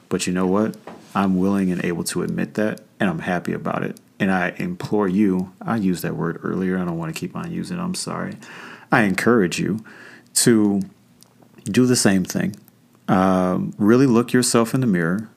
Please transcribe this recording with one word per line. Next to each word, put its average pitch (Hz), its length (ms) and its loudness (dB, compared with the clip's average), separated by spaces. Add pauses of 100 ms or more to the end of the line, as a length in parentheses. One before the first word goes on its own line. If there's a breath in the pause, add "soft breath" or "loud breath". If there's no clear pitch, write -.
but 92 200 -2
you 92 40 -2
know 92 160 0
what? 104 300 0 (380)
I'm 98 220 2
willing 95 340 2
and 87 120 -4
able 87 220 -4
to - 180 -4
admit 87 300 -4
that, 107 260 -2 (200)
and 101 100 2
I'm 82 100 -4
happy 90 320 -4
about 85 320 -4
it. - 160 -8 (220)
And 98 100 2
I 90 260 0
implore 95 520 -2
you, 92 420 2 (100)
I - 160 -4
used 95 260 0
that 80 120 -6
word 80 280 -4
earlier. 92 340 -2
I 90 80 -4
don't 85 120 -4
wanna 82 160 -6
keep - 220 -8
on 85 160 -8
using 87 280 -8
it. - 20 -8
I'm 90 140 -6
sorry. 90 420 -8 (520 loud breath)
I 135 120 4
encourage 98 580 2
you 92 240 -4 (520 loud breath)
to 104 460 4 (840)
do 117 200 4
the 123 120 4
same 95 260 4
thing. 92 320 -4 (540)
Um, 92 680 2
really 117 280 6
look 120 260 4
yourself 120 420 2
in 135 60 0
the 127 80 0
mirror, 92 500 0